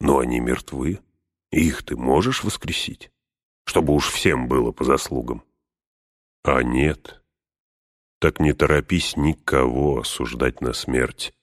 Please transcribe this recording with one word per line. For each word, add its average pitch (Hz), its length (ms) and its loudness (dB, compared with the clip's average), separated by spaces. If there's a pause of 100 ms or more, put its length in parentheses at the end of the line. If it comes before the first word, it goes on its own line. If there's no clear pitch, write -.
но 69 180 4
они 60 220 0
мертвы. 65 580 -4 (540)
Их 80 300 2
ты - 140 -8
можешь 71 480 0
воскресить, - 680 -6 (540)
чтобы 80 260 2
уж 73 180 2
всем 64 380 0
было 62 240 0
по - 120 -6
заслугам? 62 600 -2 (1000)
А 65 200 2
нет. 65 600 -2 (960)
Так 80 220 0
не 76 140 4
торопись 73 640 0
никого 69 840 0
осуждать 60 600 -4
на 62 100 -2
смерть, - 720 -4